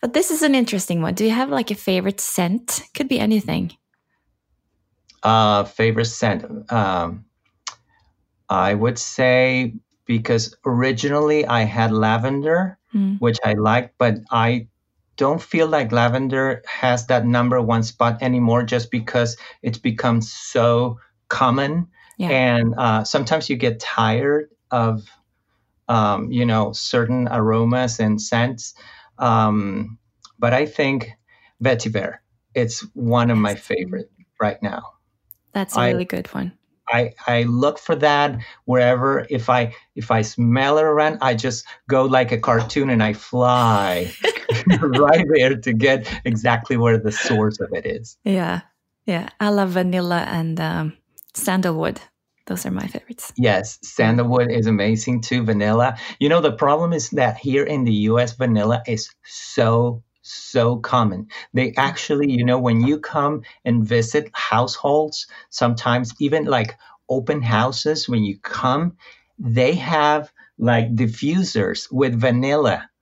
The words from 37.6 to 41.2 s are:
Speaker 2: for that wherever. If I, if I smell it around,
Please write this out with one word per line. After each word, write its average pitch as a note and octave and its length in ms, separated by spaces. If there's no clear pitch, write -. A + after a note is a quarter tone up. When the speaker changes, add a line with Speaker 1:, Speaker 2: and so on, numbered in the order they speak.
Speaker 2:
for - 180
that D3 420
wherever. B2+ 640
If B2 200
I, A#2+ 240
if - 160
I A2+ 120
smell C3 560
it D#3 60
around, D3+ 380